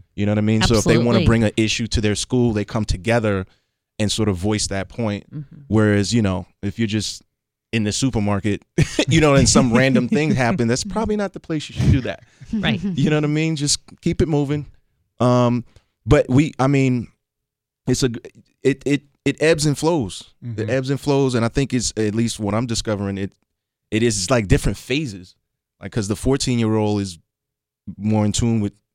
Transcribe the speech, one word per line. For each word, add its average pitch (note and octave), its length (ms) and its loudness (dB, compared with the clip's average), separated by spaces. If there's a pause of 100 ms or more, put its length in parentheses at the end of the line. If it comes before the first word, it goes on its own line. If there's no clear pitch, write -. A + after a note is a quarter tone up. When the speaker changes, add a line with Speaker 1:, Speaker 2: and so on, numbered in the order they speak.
(160)
Speaker 1:
You G2+ 100 -2
know G#2 60 2
what G#2 60 2
I G#2+ 40 2
mean? A2 200 2
So A2+ 140 4
if G2+ 80 2
they A#2 120 4
wanna A#2 240 4
Speaker 2:
Absolutely. D#3+ 60 2
Speaker 1:
bring A2+ 180 4
an F#2+ 120 2
issue A2 320 0
to - 120 -2
their G#2 140 0
school, A#2+ 380 0
they G#2 120 -2
come G#2+ 200 -4
together G#2 600 -2 (520)
and G#2 120 0
sort G#2+ 180 0
of F#2+ 80 0
voice G#2 320 -2
that G2 200 -6
point. G#2 440 -6
Speaker 2:
Mm-hmm. - 360 -14
Speaker 1:
Whereas, G#2 460 2
you A#2 80 4
know, F#2 240 -2 (160)
if G2+ 160 -6
you're A2+ 100 0
just G#2 340 -6 (500)
in A2+ 120 0
the G#2 80 -2
supermarket, G2+ 720 -2 (240)
<laughs> - 220 -2
you D#3+ 120 4
know, D3 140 4
and C3+ 140 4
some C3 240 2
random B2+ 360 2
thing D3 220 0
Speaker 2:
<laughs> - 40 0
Speaker 1:
happened, A#2+ 360 0
that's B2+ 140 -2
probably G#3+ 320 -4
not G3+ 160 -6
the - 80 -16
place D#3 280 -6
you - 120 -18
should - 120 4
do C#3 100 2
that. G#2 200 -8 (300)
Speaker 2:
Right. F#3 300 -2
Speaker 1:
You D#3+ 280 0
know D3+ 60 2
what D3+ 80 0
I D3 40 -2
mean? D#3 280 -2
Just C#3 240 -2 (200)
keep E3+ 220 0
it F3 60 2
moving. D3 380 -2 (540)
Um, B2 440 2 (420)
but C#3+ 220 4
we, C#3+ 300 2
I C3 100 2
mean, C3 400 0 (800)
it's B2+ 160 0
a, B2+ 60 0 (520)
it, C#3 240 0
it, C#3+ 160 0 (220)
it - 180 -2
ebbs D#3 240 2
and C#3+ 100 2
flows. D3+ 560 -2 (100)
Speaker 3:
Mm-hmm. A#2 180 -8
Speaker 1:
It G#2 100 -6
ebbs C3 200 -2
and C#3 100 -2
flows, C#3 340 0
and A#2 100 2
I A#2 40 0
think C3+ 260 -2
it's, A#2 220 -2
at G#2+ 180 -2
least A#2 260 -2
what G2+ 140 -2
I'm A#2+ 120 -2
discovering, G2+ 520 -4
it, G2 140 -6 (580)
it G#2+ 120 0
is, G#2+ 280 0
like, A#2 180 2
different A2+ 300 0
phases. B2 560 -6 (460)
Like, F#2+ 120 -14
'cause G2+ 160 -2
the G#2+ 80 -2
fourteen-year-old A2 840 0
is F2+ 160 -8 (800)
more G#2+ 260 0
in G#2 80 0
tune A2+ 280 0
with G2+ 120 -2 (220)